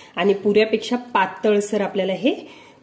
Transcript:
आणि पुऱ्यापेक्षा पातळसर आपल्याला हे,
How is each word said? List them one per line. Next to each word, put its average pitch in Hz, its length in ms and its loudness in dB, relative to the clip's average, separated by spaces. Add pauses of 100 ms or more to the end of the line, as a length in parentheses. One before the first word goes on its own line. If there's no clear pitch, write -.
(160)
आणि 196 180 2
पुऱ्यापेक्षा 214 640 2
पातळसर 208 840 0
आपल्याला 190 320 -2
हे, 202 540 -4 (160)